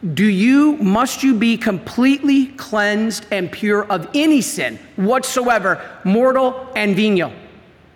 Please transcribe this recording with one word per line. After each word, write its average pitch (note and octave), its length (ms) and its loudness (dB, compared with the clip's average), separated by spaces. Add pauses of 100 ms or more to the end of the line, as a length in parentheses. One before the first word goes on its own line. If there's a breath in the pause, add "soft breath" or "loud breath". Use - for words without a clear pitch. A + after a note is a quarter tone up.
(140)
do F3 120 0
you, C4 520 4
must G#3+ 440 0
you C4+ 140 2
be A3+ 220 0
completely C4+ 880 0
cleansed G#3 800 -2
and F#3 220 -4
pure G#3 400 0
of F3 240 -4
any D4 260 4
sin A#2+ 380 -6 (160)
whatsoever, A#3 880 0 (220 loud breath)
mortal B3+ 720 0
and G#3 200 0
venial? F3+ 380 0 (640)